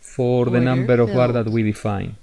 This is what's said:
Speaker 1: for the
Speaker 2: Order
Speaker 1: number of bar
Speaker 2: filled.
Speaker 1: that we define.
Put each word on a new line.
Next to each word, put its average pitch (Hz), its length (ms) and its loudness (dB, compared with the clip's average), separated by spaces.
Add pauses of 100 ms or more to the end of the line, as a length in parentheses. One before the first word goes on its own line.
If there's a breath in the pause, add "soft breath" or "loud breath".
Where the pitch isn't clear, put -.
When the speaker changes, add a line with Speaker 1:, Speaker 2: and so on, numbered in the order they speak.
Speaker 1:
for 123 440 -2
the 117 60 -2
Speaker 2:
Order 120 140 2
Speaker 1:
number 127 340 2
of 110 140 2
bar 123 180 2
Speaker 2:
filled. 117 140 -2
Speaker 1:
that 107 60 -4
we 113 120 0
define. 104 600 -4